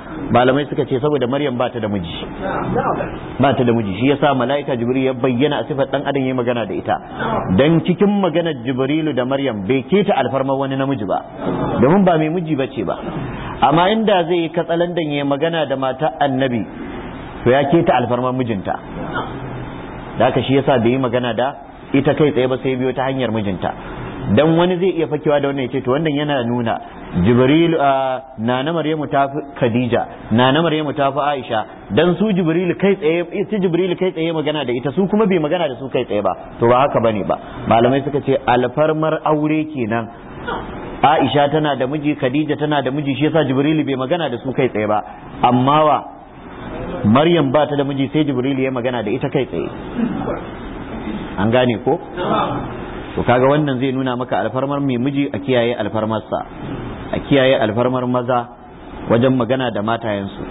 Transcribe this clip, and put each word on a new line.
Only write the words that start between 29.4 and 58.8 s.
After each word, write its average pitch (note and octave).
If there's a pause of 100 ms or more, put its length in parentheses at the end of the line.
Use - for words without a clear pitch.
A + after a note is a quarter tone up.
Khadija, A#2 (300)
Nana C3
Maryamu D3+
ta C#3
fi C#3+
Aisha, C3+ (340)
dan E3
su G#3+
Jibril F3
kai G3
tsaye, E3 (100)
ita G3+
Jibril F3
kai F#3
tsaye E3
magana D3+
da A#2+
ita, C3
su F#3
kuma G#3
bai F#3
magana D#3+
da C3
su C3+
kai C3
tsaye G2+
ba. F#2 (260)
To, A#2
ba B2
haka C#3+
bane A2
ba. D2+ (300)
Malamai B2
suka C#3+
ce C3+ (120)
alfarmar D#3
aure D3+
kenan. A2+ (920)
Aisha C#3+
tana D3+
da B2+
miji, D3
Khadija C#3+
tana D3
da C3
miji, C#3
shi C3
yasa D#3
Jibril C#3+
bai C3+
magana C#3+
da A#2+
su C3
kai B2+
tsaye G#2+
ba. G#2+ (440)
Amma B2+
wa? C3 (1040)
Maryam C#3+
ba D3
ta C#3+
da C#3
miji, C3+
sai D3+
Jibril C3+
ya C3
magana B2
da G#2
ita B2
kai C3
tsaye. - (1700)
An G2+
gane B2
ko? D#3 (1160)
To, F2+
kaga B2
wannan C#3+
zai C3+
nuna C3
maka B2
alfarmar C3+
mai C3+
miji, C#3
a G#2+
kiyaye A#2+
alfarmarsa, G#2+ (760)
a -
kiyaye C3+
alfarmar B2
maza B2 (720)